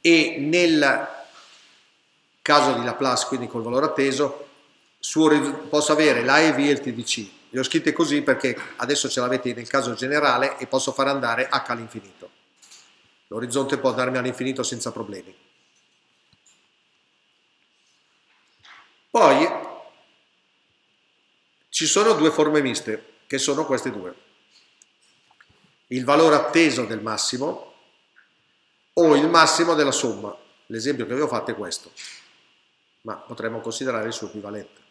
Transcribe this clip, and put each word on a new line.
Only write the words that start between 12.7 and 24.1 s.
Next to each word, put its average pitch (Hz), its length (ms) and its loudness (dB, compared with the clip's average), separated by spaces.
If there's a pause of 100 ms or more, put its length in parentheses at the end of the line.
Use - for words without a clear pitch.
L'orizzonte 123 500 -2
può 127 140 2
darmi 127 260 -2
all'infinito 127 460 -4
senza 120 260 -6
problemi. 101 440 -14 (3750)
Poi 156 400 4 (2250)
ci - 180 -2
sono 208 280 4
due 156 180 4
forme 151 280 2
miste, 113 680 -6
che 135 100 -4
sono 147 260 -2
queste 131 280 -4
due. 92 220 -12 (1700)